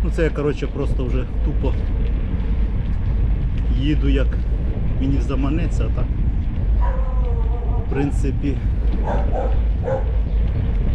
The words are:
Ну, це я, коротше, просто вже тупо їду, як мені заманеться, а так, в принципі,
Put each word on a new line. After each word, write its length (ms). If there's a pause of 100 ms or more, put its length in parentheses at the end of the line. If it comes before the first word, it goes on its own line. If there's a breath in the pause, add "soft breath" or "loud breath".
Ну, 60
це 140
я, 60
коротше, 360
просто 380
вже 200 (200)
тупо 280 (2000)
їду, 280
як 180 (760)
мені 200
заманеться, 720
а 40
так, 100 (1800)
в 40
принципі, 640 (2500)